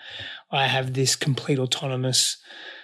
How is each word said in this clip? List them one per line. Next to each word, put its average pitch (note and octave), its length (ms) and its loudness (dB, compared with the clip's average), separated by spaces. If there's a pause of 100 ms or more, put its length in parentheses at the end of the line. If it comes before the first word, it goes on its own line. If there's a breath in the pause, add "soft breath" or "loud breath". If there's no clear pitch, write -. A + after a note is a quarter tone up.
(520 loud breath)
I C#3 160 2
have C3 260 0
this C3 220 2
complete C3+ 440 2
autonomous B2+ 800 0 (460 loud breath)